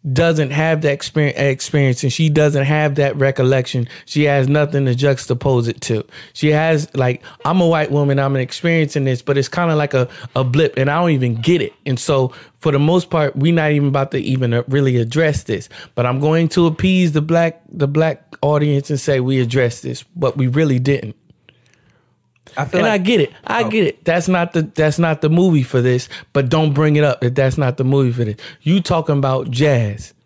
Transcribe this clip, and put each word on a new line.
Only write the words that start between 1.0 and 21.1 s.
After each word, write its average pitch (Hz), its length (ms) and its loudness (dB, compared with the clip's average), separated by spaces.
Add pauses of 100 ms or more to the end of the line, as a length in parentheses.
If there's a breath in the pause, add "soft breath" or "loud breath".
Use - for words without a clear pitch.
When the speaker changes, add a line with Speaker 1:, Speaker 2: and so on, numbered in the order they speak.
Speaker 1:
experience 135 680 0
and 127 80 0
she 160 160 0
doesn't 147 360 2
have 151 300 0
that 139 220 0
recollection. 131 720 0 (160 loud breath)
She - 180 -2
has 143 240 2
nothing 143 380 0
to 123 100 2
juxtapose 131 720 0
it 117 140 -6
to. 110 240 -4 (280 loud breath)
She 151 200 0
has, 156 420 0
like, 127 300 -2 (200 loud breath)
I'm 175 160 2
a 170 60 4
white 160 240 0
woman, 139 300 0
I'm 139 160 0
experiencing 151 640 -2
this, 131 180 -2
but 139 160 -2
it's 139 120 0
kinda 170 260 -2
like 147 200 0
a, 127 140 0 (280 loud breath)
a 131 80 0
blip 139 320 0
and 135 120 0
I 151 120 0
don't 175 100 2
even 127 240 0
get 156 260 0
it. - 120 -6 (120)
And 127 140 -4
so 135 340 0 (280 loud breath)
for 160 100 0
the 139 80 0
most 170 320 2
part, 151 240 0
we 143 160 0
not 156 220 2
even 143 160 2
about 139 240 -2
to 139 60 -2
even, 127 360 -2
uh, 120 140 0
really 135 300 2
address 139 440 0
this. - 260 -6 (280 loud breath)
But 120 100 0
I'm 127 140 -2
going 160 300 2
to 175 160 2
appease 180 440 0
the 151 120 0
black, 165 460 -2
the 143 200 -2
black 151 540 -2
audience 147 480 0
and 139 100 -2
say 139 180 0
we 131 220 0
addressed 120 420 0
this, 131 220 -10 (100)
but 143 220 -2
we 131 100 0
really 135 320 0
didn't. 127 380 -4 (1400 soft breath)